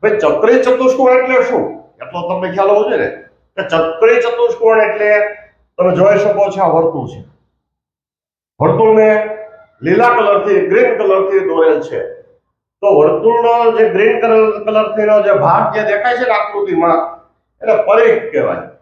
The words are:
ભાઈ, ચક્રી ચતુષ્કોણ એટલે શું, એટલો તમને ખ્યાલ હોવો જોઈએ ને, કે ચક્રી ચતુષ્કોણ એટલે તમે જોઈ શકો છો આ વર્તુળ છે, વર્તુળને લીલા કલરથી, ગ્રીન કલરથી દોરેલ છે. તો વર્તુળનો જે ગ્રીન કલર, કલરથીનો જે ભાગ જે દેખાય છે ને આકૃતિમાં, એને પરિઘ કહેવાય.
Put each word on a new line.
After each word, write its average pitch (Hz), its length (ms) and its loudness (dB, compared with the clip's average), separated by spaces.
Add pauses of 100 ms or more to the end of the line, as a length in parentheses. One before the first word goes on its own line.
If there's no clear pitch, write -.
ભાઈ, 202 180 0
ચક્રી 220 440 2
ચતુષ્કોણ 254 500 2
એટલે 254 340 0
શું, 226 160 -2 (380)
એટલો 175 260 -12
તમને 180 240 -6
ખ્યાલ 196 200 0
હોવો 208 160 2
જોઈએ 170 140 -4
ને, 98 60 -4 (480)
કે 190 140 -6
ચક્રી 165 540 0
ચતુષ્કોણ 226 640 0
એટલે 208 220 -2 (680)
તમે 180 220 0
જોઈ 202 180 4
શકો 202 380 0
છો 190 80 -4
આ 165 100 0
વર્તુળ 160 380 -2
છે, - 100 -18 (1400)
વર્તુળને 220 480 4 (720)
લીલા 208 360 2
કલરથી, 202 520 2
ગ્રીન 226 300 2
કલરથી 190 500 0
દોરેલ 160 400 2
છે. - 160 -8 (760)
તો 202 180 2
વર્તુળનો 233 580 2 (220)
જે 220 180 2
ગ્રીન 220 240 2
કલર, 220 480 0
કલરથીનો 214 580 0
જે 196 140 2
ભાગ 180 340 0
જે 214 140 -4
દેખાય 214 300 -2
છે 254 100 -2
ને 214 100 0
આકૃતિમાં, 185 600 -2 (640)
એને - 120 0 (140)
પરિઘ 226 420 0
કહેવાય. - 400 -6 (120)